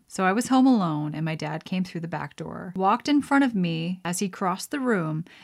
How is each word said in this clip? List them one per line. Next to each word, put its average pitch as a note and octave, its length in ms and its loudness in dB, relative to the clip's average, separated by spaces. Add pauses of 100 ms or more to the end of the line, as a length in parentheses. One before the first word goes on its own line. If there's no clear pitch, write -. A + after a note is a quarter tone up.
So - 180 -2
I F#3 80 4
was A#3+ 140 0
home C4 180 6
alone D#3+ 480 2
and D#3 100 -4
my D#3+ 120 -2
dad D#3 300 -6
came F#3 180 -2
through F3 180 -6
the E3 60 -8
back D3 280 -8
door, E3+ 400 -10
walked G3 320 0
in D4 140 6
front C#4 220 4
of B3 100 0
me F3 500 -2
as F3 140 -4
he G#3 100 -2
crossed F#3 440 -4
the D4 80 -4
room E3+ 440 0 (200)